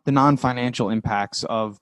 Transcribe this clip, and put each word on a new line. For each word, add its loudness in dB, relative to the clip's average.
the 0
non-financial 2
impacts -2
of -6